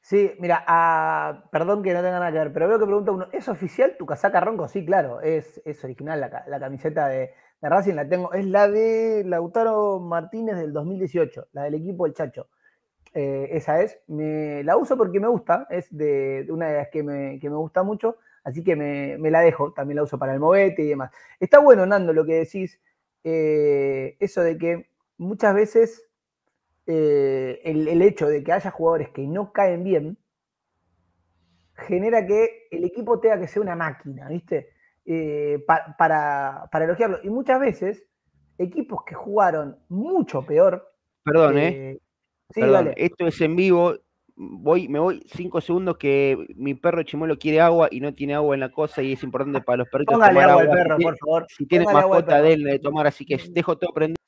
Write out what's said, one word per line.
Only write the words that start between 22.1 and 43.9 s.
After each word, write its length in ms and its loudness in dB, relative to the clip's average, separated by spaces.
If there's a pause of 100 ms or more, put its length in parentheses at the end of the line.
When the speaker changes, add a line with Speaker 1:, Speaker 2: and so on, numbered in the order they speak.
Speaker 1:
lo 140 2
que 80 -2
decís, 440 -4 (460)
eh, 960 -2
eso 220 -2
de 160 0
que 320 -4 (260)
muchas 380 0
veces, 500 2 (840)
eh, 760 0
el, 240 -2
el 140 4
hecho 260 4
de 160 -2
que 80 0
haya 180 -2
jugadores 380 0
que 180 -10
no 240 -6
caen 320 0
bien 360 -2 (1600)
genera 520 -2
que 440 0
el 140 -6
equipo 340 -2
tenga 220 2
que 80 -8
ser 140 -4
una 120 -4
máquina, 540 -8
¿viste? 420 -8 (340)
Eh, 600 -4
pa-, 320 0
para, 720 0
para 140 0
elogiarlo. 380 -2
Y 80 -8
muchas 300 0
veces, 440 -4 (540)
equipos 460 -6
que 100 -16
jugaron 640 -2 (100)
mucho 560 -4
peor, 480 2 (320)
Speaker 2:
Perdón, 340 6
¿eh? 100 2 (220)
Speaker 1:
eh, 80 -14 (520)
sí, 100 -6
Speaker 2:
Perdón, 240 6
Speaker 1:
dale. 140 -4
Speaker 2:
esto 280 -2
es 140 -2
en 160 2
vivo. 400 4 (400)